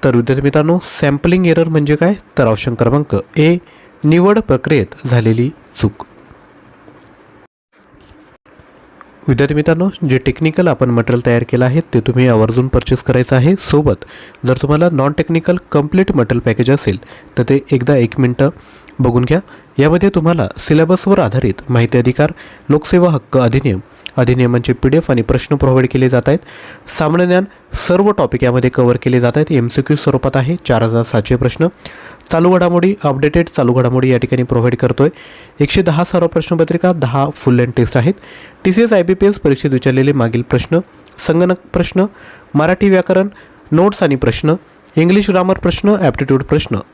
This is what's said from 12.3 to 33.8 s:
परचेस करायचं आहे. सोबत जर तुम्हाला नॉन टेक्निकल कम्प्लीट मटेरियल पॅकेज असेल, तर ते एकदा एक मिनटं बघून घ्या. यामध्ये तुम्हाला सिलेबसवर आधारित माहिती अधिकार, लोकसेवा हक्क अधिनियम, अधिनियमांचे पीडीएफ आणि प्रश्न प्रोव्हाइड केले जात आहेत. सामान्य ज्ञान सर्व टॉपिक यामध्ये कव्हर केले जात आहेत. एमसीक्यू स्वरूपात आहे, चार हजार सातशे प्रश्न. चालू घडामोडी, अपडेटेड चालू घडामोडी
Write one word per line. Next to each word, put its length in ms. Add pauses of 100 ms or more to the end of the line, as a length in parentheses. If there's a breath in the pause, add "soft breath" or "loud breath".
परचेस 360
करायचं 320
आहे. 200
सोबत 500 (400 loud breath)
जर 160
तुम्हाला 300
नॉन 200
टेक्निकल 460 (140)
कम्प्लीट 400
मटेरियल 280
पॅकेज 320
असेल, 260 (400 loud breath)
तर 60
ते 160 (120)
एकदा 240
एक 240
मिनटं 300 (500 loud breath)
बघून 260
घ्या. 140 (400 loud breath)
यामध्ये 360
तुम्हाला 320 (100)
सिलेबसवर 640
आधारित 340 (160)
माहिती 280
अधिकार, 340 (380 loud breath)
लोकसेवा 400
हक्क 280
अधिनियम, 420 (380 loud breath)
अधिनियमांचे 560
पीडीएफ 380
आणि 100
प्रश्न 340
प्रोव्हाइड 360
केले 180
जात 180
आहेत. 120 (500 loud breath)
सामान्य 360
ज्ञान 180 (440 loud breath)
सर्व 240
टॉपिक 320
यामध्ये 260
कव्हर 320
केले 180
जात 160
आहेत. 160
एमसीक्यू 440
स्वरूपात 420
आहे, 180 (100)
चार 160
हजार 220
सातशे 320
प्रश्न. 320 (640 loud breath)
चालू 200
घडामोडी, 520
अपडेटेड 460
चालू 240
घडामोडी 360